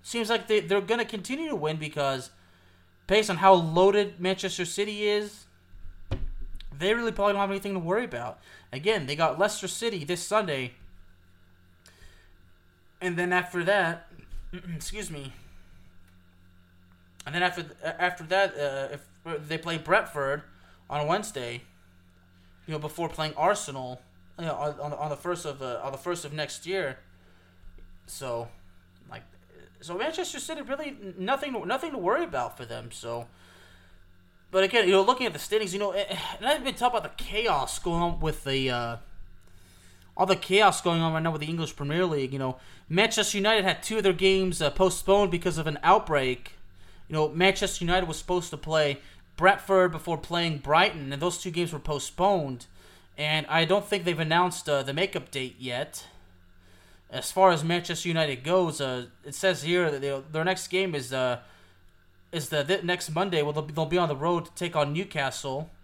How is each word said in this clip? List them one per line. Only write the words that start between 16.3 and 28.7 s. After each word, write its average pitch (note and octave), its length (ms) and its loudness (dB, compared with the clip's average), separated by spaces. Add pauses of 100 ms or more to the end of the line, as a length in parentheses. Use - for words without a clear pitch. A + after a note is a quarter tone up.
And D3 100 -8
then F3 80 2
after F3+ 200 0
th-, D3 200 -14
after F3 420 -2
that, F#3+ 320 2
uh, C3+ 360 -2
if, C#3+ 80 -12 (240)
uh, D#3+ 220 -6
they D#3 120 -4
play E3 200 -4
Brentford D3+ 640 0 (480)
on D3 160 -2
Wednesday, C#3 560 -4 (1040)
you D#3+ 60 -8
know, D3+ 60 -4
before D3+ 300 -6
playing D#3 280 -4
Arsenal, C3+ 680 -2 (360)
you E3 60 -8
know, D#3 100 -4
on, C#3+ 240 -4
on, D3 140 -6
on D3 180 -6
the C#3+ 60 -4
first F3 300 -4
of, C3+ 160 -8
uh, B2 200 -6
on C#3 100 -6
the F3+ 60 -10
first F3 260 -6
of C#3+ 80 -10
next D3+ 340 -8
year. E3+ 320 -4 (1080)
So, A#2 420 -8 (600)